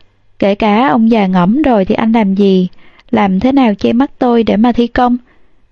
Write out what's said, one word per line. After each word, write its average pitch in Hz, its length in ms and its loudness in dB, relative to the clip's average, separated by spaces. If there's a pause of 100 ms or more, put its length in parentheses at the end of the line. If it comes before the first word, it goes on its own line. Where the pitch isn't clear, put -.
(380)
kể 202 160 0
cả 220 340 0
ông 233 220 2
già 214 160 0
ngẫm 185 360 0
rồi 233 220 0
thì 208 100 -2
anh 226 180 -2
làm 208 220 0
gì, 190 340 0 (420)
làm 196 300 0
thế 262 120 -2
nào 254 220 2
che 233 180 -2
mắt 254 260 0
tôi 240 240 0
để 208 140 -2
mà 240 160 2
thi 233 140 0
công? 247 300 0 (560)